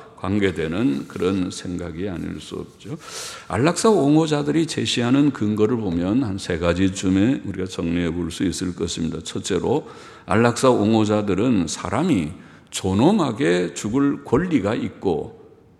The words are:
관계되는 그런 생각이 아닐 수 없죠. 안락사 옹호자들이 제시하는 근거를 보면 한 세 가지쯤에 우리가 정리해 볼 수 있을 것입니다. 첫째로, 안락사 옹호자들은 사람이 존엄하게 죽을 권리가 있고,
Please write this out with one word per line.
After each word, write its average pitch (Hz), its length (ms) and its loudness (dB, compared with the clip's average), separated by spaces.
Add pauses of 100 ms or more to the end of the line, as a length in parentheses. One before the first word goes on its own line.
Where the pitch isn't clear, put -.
(180)
관계되는 95 920 -2
그런 92 440 -2
생각이 87 580 -8
아닐 82 320 -8
수 - 140 -14
없죠. 92 420 -12 (500)
안락사 160 440 2
옹호자들이 151 720 4
제시하는 123 640 2
근거를 107 480 2
보면 95 460 0
한 98 160 -4
세 90 180 -2
가지쯤에 95 880 2
우리가 92 220 -6
정리해 87 440 -2
볼 82 200 -4
수 80 120 -4
있을 90 300 -2
것입니다. 82 480 -4
첫째로, 98 680 -2 (380)
안락사 120 460 4
옹호자들은 104 960 2
사람이 95 640 -2 (400)
존엄하게 131 1000 0
죽을 139 500 -2
권리가 131 520 0
있고, 76 640 -4 (400)